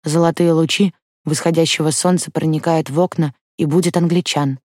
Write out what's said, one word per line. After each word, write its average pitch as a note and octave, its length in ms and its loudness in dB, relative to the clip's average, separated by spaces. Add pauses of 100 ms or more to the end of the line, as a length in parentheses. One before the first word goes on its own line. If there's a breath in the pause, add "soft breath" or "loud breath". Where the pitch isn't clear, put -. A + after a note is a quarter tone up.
Золотые E3 480 0
лучи E3 400 0 (320)
восходящего D#3 680 0
солнца F3+ 380 0
проникают D#3 600 -2
в C#3+ 100 0
окна E3 340 0 (220)
и - 80 -2
будят E3 320 0
англичан. D#3 680 0